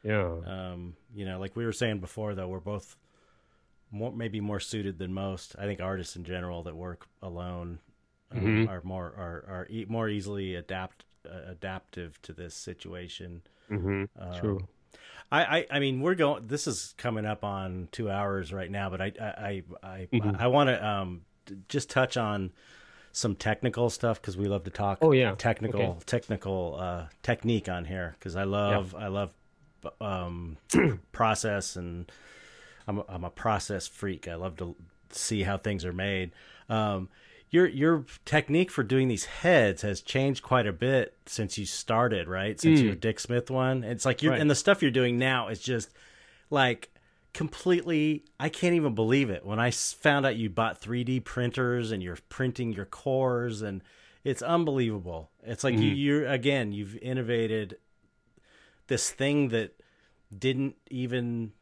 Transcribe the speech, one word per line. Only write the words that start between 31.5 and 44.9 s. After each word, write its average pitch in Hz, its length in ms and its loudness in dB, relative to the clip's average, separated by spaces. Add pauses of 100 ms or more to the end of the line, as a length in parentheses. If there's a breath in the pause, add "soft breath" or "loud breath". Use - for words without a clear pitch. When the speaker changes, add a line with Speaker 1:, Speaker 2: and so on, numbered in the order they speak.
Speaker 2:
and 87 340 -8 (800 loud breath)
I'm 101 100 -2
a, 101 100 -6
I'm 90 160 -8
a 87 60 -6
process 101 560 0
freak. - 420 -6
I 85 60 -6
love 85 220 -6
to 87 180 -6 (360)
see - 320 -2
how 98 160 2
things 98 260 -4
are 90 80 -4
made. 92 400 -2 (360 loud breath)
Um, 104 400 0 (420 soft breath)
your, 175 180 8
your 147 360 4 (200)
technique 156 480 2
for 139 100 0
doing 131 240 4
these 110 200 0
heads 135 560 4
has 104 180 -2
changed 135 420 0
quite 120 240 2
a 101 60 0
bit 127 420 2 (120)
since - 300 -4
you 101 100 -4
started, 113 600 2
right? 95 320 -2
Since 160 220 10
your 107 160 6
Speaker 1:
Mm. 80 40 -12
Speaker 2:
Dick 110 200 0
Smith 120 280 -2
one, 131 360 2
it's 117 200 -4
like 131 180 2
you're, 156 100 6
Speaker 1:
Right. 127 80 2
Speaker 2:
and 151 100 6
the 139 60 6
stuff 196 260 4
you're 139 80 6